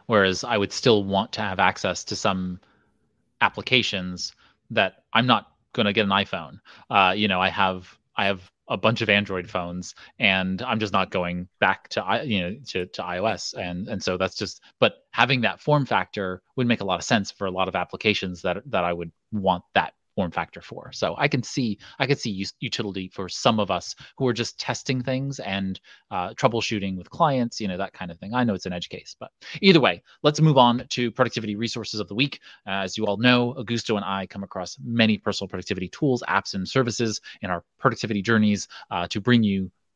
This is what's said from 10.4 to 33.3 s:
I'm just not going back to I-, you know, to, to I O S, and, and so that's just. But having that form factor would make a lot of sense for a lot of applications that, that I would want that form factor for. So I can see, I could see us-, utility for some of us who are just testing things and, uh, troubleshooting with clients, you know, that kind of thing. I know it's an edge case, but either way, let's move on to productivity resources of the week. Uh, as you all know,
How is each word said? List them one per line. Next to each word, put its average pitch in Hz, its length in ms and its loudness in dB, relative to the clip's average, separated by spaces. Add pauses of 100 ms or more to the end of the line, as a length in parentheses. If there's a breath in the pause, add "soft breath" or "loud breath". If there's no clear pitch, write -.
I'm 123 160 -2
just 107 140 -2
not 95 180 0
going 90 380 -4 (100)
back 95 300 0
to 104 160 -4
I-, 104 180 0
you 110 180 0
know, 90 160 -4 (120)
to, 90 180 -4
to - 180 -8
I 90 140 -4
O 98 60 -2
S, 101 300 -4
and, 90 340 -6
and 104 140 -6
so 92 160 0
that's 95 180 -2
just. - 240 -8 (180 soft breath)
But - 320 0
having 123 300 2
that 104 200 -2
form 147 260 2
factor 92 560 -2 (120)
would 127 120 0
make 117 160 2
a - 20 -4
lot 90 160 0
of - 40 -8
sense 107 260 0
for - 160 -6
a 92 40 -2
lot 92 160 0
of 92 80 -4
applications 92 680 -2
that, 90 160 -2 (120)
that 92 140 0
I 87 80 0
would 85 180 -6 (220)
want 95 320 0 (100)
that 87 200 0 (200)
form 90 180 -2
factor 85 280 -6
for. - 320 -16
So - 240 -2
I 147 120 0
can 135 160 0
see, 117 340 -4 (220 loud breath)
I 131 80 2
could 139 100 0
see 113 140 -6 (100)
us-, - 160 -8
utility 101 480 -6
for 92 220 -10
some 110 320 2
of 98 100 -2
us 90 240 -4 (220 loud breath)
who 131 100 -2
are 120 60 2
just 113 260 -4
testing 127 420 -4
things 135 380 -4
and, 95 400 -4 (320 soft breath)
uh, 95 200 -4
troubleshooting 110 680 0
with 87 120 -12
clients, 131 520 0
you 104 80 -4
know, 92 80 -4
that 95 160 -6
kind 90 180 -10
of 85 80 -16
thing. 101 160 -10
I 127 80 2
know 113 120 2
it's 90 120 -8
an 90 60 -4
edge 87 160 -8
case, - 320 -14
but - 100 -16 (300 loud breath)
either 190 180 8
way, 95 240 2 (220 soft breath)
let's 151 160 2
move 156 180 8
on 120 300 6
to 120 240 -2
productivity 113 420 -2
resources 110 460 -6
of 95 80 -8
the 101 80 -10
week. 139 240 -2 (260 soft breath)
Uh, 98 160 -4
as 95 160 -6
you 107 80 -2
all 101 100 0
know, 123 400 4